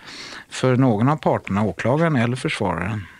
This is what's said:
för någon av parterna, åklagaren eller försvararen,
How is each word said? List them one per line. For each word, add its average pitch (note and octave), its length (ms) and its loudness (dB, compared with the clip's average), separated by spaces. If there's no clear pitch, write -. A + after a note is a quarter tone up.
för C3 260 2
någon B2 340 4
av D#3 80 2
parterna, G#2+ 460 0
åklagaren C#3+ 520 0
eller A#2 200 0
försvararen, G#2+ 680 -4